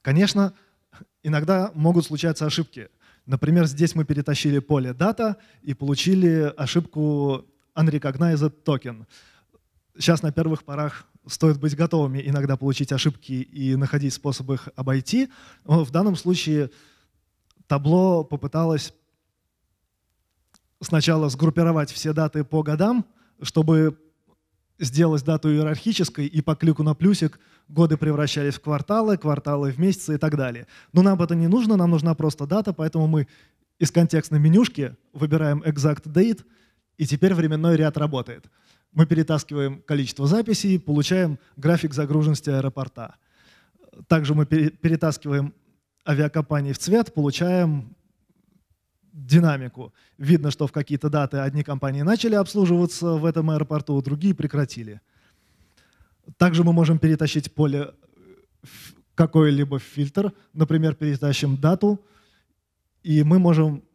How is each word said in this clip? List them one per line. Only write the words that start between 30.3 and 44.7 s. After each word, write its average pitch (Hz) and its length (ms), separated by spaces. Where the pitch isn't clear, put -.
далее. 123 300
Но 170 80
нам 190 220
это 170 120
не 165 140
нужно, 220 280
нам 175 140
нужна 165 240
просто 147 320
дата, 196 280
поэтому 156 320
мы 156 200
из 160 120
контекстной 160 480
менюшки 147 560
выбираем 151 480
exact 147 420
date, 180 400
и 156 80
теперь 147 260
временной 160 460
ряд 151 180
работает. 135 540
Мы 160 140
перетаскиваем 147 720
количество 139 460
записей, 202 520
получаем 151 600
график 156 380
загруженности 151 560
аэропорта. 135 640
Также 151 260
мы 151 100
пере-, 156 240
перетаскиваем 147 840